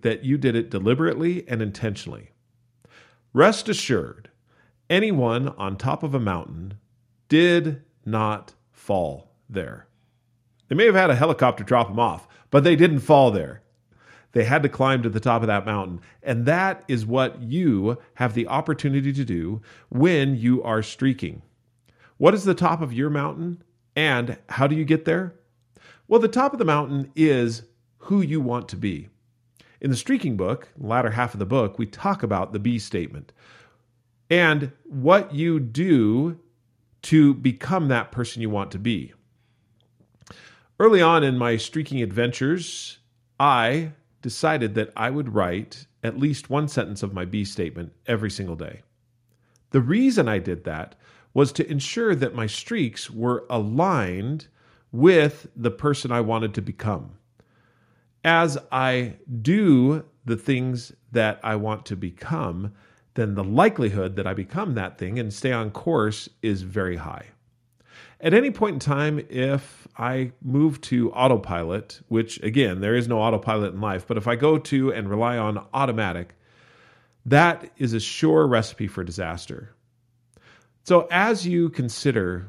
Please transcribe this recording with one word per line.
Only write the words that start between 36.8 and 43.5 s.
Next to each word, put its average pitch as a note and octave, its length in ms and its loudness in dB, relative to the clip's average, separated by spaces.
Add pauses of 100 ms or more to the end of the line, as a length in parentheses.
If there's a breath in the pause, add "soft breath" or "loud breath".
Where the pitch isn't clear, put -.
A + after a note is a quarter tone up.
to D3 320 6
become C3+ 540 -2
that A#2+ 240 0
person A#2 300 -8
you A2 80 -4
want G2 220 -4
to F#2+ 60 -10
be. F#2+ 360 -4 (1700 loud breath)
Early G3+ 220 8
on E3 220 6
in C3 140 0
my A#2+ 180 0
streaking C3+ 460 -4
adventures, B2 960 -4 (400)
I C#3+ 540 2 (280)